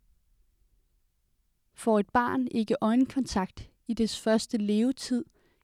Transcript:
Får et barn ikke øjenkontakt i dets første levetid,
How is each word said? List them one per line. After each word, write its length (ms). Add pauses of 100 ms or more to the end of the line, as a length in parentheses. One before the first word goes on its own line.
(1700)
Får 260
et 100
barn 420
ikke 300
øjenkontakt 880 (180)
i 60
dets 260
første 380
levetid, 680 (380)